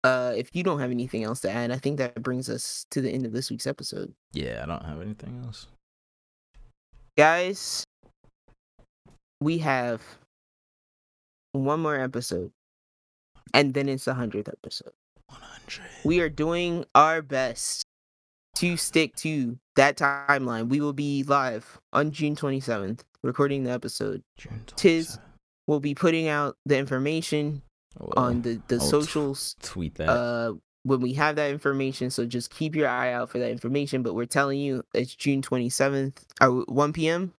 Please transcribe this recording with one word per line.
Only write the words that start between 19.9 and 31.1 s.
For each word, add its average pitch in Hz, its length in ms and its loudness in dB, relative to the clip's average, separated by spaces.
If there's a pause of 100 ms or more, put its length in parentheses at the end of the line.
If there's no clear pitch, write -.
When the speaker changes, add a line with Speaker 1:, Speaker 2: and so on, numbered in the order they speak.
Speaker 1:
timeline. 139 680 0
We 143 120 2
will 147 120 0
be 143 320 -2
live 131 540 0 (140)
on 147 200 4
June 147 240 0
twenty-seventh, 120 680 -2 (180)
recording 139 420 2
the 123 80 0
episode. 104 500 -4 (160)
Speaker 2:
June - 240 -12 (140)
Speaker 1:
Tiz 165 320 6
Speaker 2:
twenty-seventh. - 200 -14 (380)
Speaker 1:
will 151 140 2
be 143 140 -2
putting 165 340 2
out 147 360 0
the 143 140 4
information 147 840 -2 (380)
Speaker 2:
Oh, - 140 -8
well, 127 120 4
Speaker 1:
on 120 160 0
the, 117 260 -4
the 120 80 2
Speaker 2:
I'll 120 40 0
tw-, 143 100 0
Speaker 1:
socials, 151 680 0
Speaker 2:
tweet - 360 -6
that. 80 120 0
Speaker 1:
uh, 117 440 0 (320)
when 131 160 4
we 127 140 -2